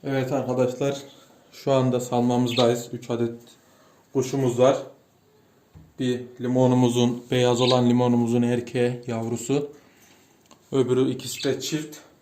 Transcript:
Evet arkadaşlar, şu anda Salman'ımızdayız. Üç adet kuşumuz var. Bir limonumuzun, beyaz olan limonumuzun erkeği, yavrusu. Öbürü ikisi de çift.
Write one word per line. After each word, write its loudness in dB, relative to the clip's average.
Evet -4
arkadaşlar, -2
şu -4
anda 2
Salman'ımızdayız. 0
Üç -12
adet -4
kuşumuz -2
var. 4
Bir -2
limonumuzun, 2
beyaz 2
olan 4
limonumuzun 2
erkeği, -2
yavrusu. -4
Öbürü 2
ikisi -8
de -2
çift. -8